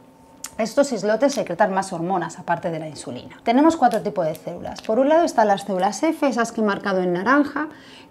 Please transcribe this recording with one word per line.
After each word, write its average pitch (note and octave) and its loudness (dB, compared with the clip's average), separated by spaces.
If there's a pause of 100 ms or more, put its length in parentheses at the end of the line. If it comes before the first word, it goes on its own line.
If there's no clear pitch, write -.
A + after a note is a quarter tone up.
(580)
Estos C4 2
islotes A3 0
secretan F#3+ 0
más F#3+ -2
hormonas, E3+ -4
aparte F3 -4
de D#3+ -6
la D#3+ -10
insulina. C#3 -14
Tenemos D4 4
cuatro A3+ 2
tipos F3 -2
de D#3 -2
células. - -12
Por A3 -2
un C4+ 4
lado E4 4
están A3 2
las G3 2
células G3 -2
F, D#4 0
esas A3+ 0
que A3 -2
he - 2
marcado G3 0
en F3+ 0
naranja, C#4 0 (440)